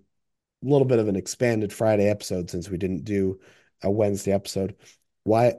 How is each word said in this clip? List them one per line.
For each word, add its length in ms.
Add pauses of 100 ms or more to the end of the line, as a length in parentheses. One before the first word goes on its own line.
(600)
little 240
bit 140
of 80
an 80
expanded 580
Friday 360
episode 400
since 200
we 80
didn't 280
do 340 (440)
a 80
Wednesday 400
episode. 440 (500)
Wyatt, 340